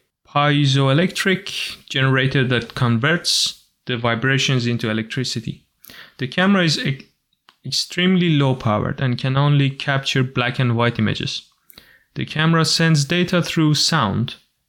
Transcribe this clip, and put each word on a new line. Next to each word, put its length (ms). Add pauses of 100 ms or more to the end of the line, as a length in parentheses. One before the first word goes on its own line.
(280)
piezoelectric 1600
generator 580
that 300
converts 880 (220)
the 120
vibrations 720
into 220
electricity. 760 (540)
The 80
camera 360
is 140
e-, 300 (580)
extremely 640
low 260
powered 460
and 160
can 200
only 320
capture 540
black 360
and 160
white 240
images. 480 (680)
The 100
camera 400
sends 400
data 360
through 340
sound. 600 (340)